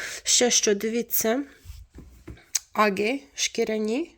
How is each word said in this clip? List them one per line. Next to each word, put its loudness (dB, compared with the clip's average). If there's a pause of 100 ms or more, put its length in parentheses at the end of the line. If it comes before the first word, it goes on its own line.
(220)
Ще 4
що, 4
дивіться. -2 (1300)
Аги 0 (140)
шкіряні. -2